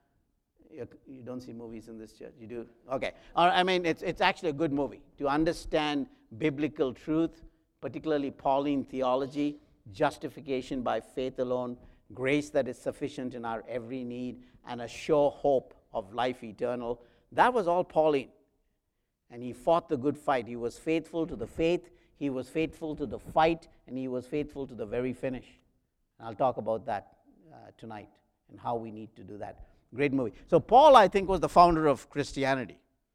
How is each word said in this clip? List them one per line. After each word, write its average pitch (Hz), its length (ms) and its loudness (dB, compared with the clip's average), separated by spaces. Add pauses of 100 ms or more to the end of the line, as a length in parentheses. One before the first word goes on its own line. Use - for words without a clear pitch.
(680)
You, 123 180 -12 (180)
you 131 160 -18
don't 123 200 -12
see 127 100 -16
movies 113 380 -16
in 113 80 -16
this 110 160 -18
church? 120 260 -18
You 110 80 -18
do? 117 180 -10 (240)
Okay. 123 220 -4 (240)
Uh, 175 180 6
I 180 100 4
mean, 180 220 0
it's, 160 180 -2
it's 185 180 -4
actually 185 300 0
a - 20 -2
good 147 180 -2
movie 135 300 -4 (160)
to 139 100 -4
understand 151 800 0 (300)
biblical 147 560 -2
truth, 160 500 -4 (380)
particularly 143 500 -4
Pauline 139 540 0
theology, 135 720 -2 (340)
justification 131 880 -4
by 113 200 -2
faith 131 380 -6
alone, 123 360 -2 (380)
grace 143 380 -2
that 131 180 0
is 123 80 -10
sufficient 131 560 -8
in 120 100 -10
our 113 240 -6
every 123 380 -8
need, 123 380 -10 (220)
and 120 160 -10
a 117 60 -8
sure 143 440 2
hope - 420 0 (200)
of 107 200 -6
life 127 280 -2
eternal. 120 600 -6 (320)
That 202 200 6
was 208 140 0
all 175 160 4
Pauline. 156 460 2 (1000)
And 123 140 -14
he 123 80 -8
fought 170 380 0
the 156 80 0
good 131 200 -2
fight. 127 300 -2
He 120 80 -10
was 117 220 -6
faithful 160 500 -2
to 165 80 -10
the 110 120 -8
faith, 170 420 -2 (260)
he 143 140 -4
was 127 180 -6
faithful 160 480 -6
to 147 100 -8
the 110 140 -8
fight, 165 480 2 (200)
and 127 100 -10
he 131 100 -6
was 127 180 -6
faithful 147 420 -6
to 135 60 -16
the 113 120 -10
very 123 260 -4
finish. 127 480 -8 (580)
And 113 120 -14
I'll 110 60 -10
talk 127 200 2
about 110 300 -4
that, 104 320 -6 (340)
uh, 113 260 -20
tonight 107 300 -16 (420)
and 104 80 -20
how 117 200 -2
we 113 120 -8
need 107 280 -14
to 101 60 -18
do 101 160 -14
that. 101 280 -14 (260)
Great 135 200 0
movie. 127 180 0 (160)
So 170 140 6
Paul, 269 340 10
I 208 140 10
think, 190 180 0
was 185 140 2
the 147 80 2
founder 175 360 8
of 139 240 2
Christianity. 131 680 -2 (360)